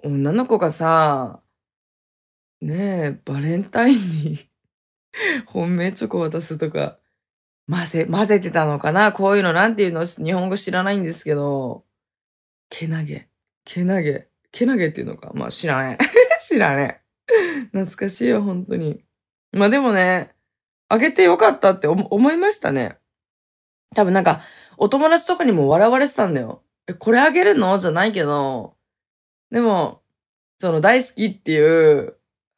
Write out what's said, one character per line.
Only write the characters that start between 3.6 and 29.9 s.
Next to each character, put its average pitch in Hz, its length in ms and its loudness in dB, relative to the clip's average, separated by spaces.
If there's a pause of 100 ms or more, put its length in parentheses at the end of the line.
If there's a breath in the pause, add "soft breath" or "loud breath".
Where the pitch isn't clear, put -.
タ 233 240 0
イ 269 80 8
ン 196 140 -2
に 151 400 -6 (480)
<laughs> 349 500 -6
本 175 280 -4
命 180 180 -2
チ - 120 -8
ョ - 40 -4
コ 175 100 -4
渡 160 220 -4
す 160 180 -10
と 160 100 -4
か、 151 300 -6 (680)
混 170 200 -4
ぜ-、 160 240 -2
混 202 160 0
ぜ 208 120 4
て 180 120 -8
た 160 140 0
の 147 120 -2
か 151 140 -4
な？ 202 200 2
こ 196 200 0
う 202 60 4
い - 20 2
う 190 40 0
の 180 80 0
な 185 160 2
ん 226 80 -2
て 208 60 0
い 190 60 2
う 175 40 -4
の？ 165 140 -4
日 165 280 -6
本 185 140 -2
語 185 80 -4
知 202 140 -8
ら 185 140 -2
な 196 80 -2
い 202 60 -2
ん 190 60 -4
で 165 80 -6
す 160 120 -12
け 151 100 -2
ど。 139 520 -6 (840)
け - 160 -12
な 160 180 -6
げ。 143 260 -12 (360)
け 175 180 -6
な 190 160 0
げ。 143 280 -4 (240)
け 247 160 -2
な 262 80 2
げ 175 140 0
っ - 20 -8
て - 100 -10
い - 40 -8
う - 20 -12
の - 100 -14
か。 - 160 -20
ま - 140 -8
あ、 - 40 -10
知 - 140 -8
ら 135 220 -2
ね 127 120 -10
え。 - 60 0 (160)
<laughs> 571 180 2
知 277 200 -2
ら 147 160 2
ね - 260 -4 (300)
え。 339 400 0
懐 190 160 -4 (100)
か 196 140 -6
し - 100 -10
い 247 80 0
よ、 214 140 0
本 185 240 -6
当 196 80 -6
に。 160 280 -6 (500)
ま 202 140 2
あ - 40 4
で 277 80 2
も 254 120 0
ね、 185 440 0 (520)
あ 220 120 2
げ 294 120 2
て 370 120 2
よ 349 160 6
か 214 100 6
っ - 100 -2
た 190 120 4
っ 185 80 -2
て 151 80 -2
思-、 170 220 0
思 254 220 4
い 330 60 0
ま 392 140 0
し - 80 -4
た - 120 -4
ね。 127 280 -4 (960)
多 208 100 4
分 180 80 2
な 190 80 2
ん - 20 2
か、 - 200 0 (340 loud breath)
お 208 100 2
友 277 220 2
達 330 160 2
と 359 100 -2
か 349 100 -2
に 240 60 2
も 151 160 2
笑 180 220 4
わ 254 80 2
れ 285 100 2
て 277 60 -6
た 208 140 0
ん 165 80 -2
だ 127 60 -4
よ。 - 200 -12 (240)
「え、 180 80 -10
こ 214 180 -2
れ 240 80 6
あ 302 120 4
げ 349 120 2
る 403 120 4
の？」 196 240 2
じ 180 80 -4
ゃ 156 40 0
な 175 140 0
い 226 60 0
け 185 120 -2
ど、 135 520 -4 (760)
で 240 100 0
も、 190 420 0 (580)